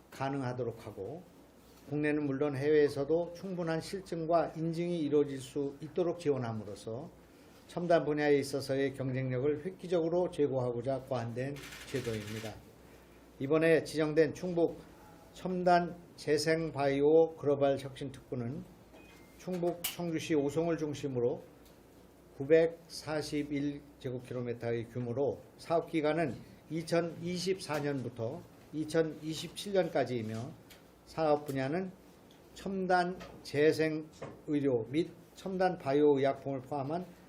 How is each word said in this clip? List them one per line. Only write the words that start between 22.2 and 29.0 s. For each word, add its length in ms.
구백사십일 1400
제곱킬로미터의 920
규모로, 520
사업 320
기간은 460
이천이십사 1080
년부터 640
이천이십칠 1000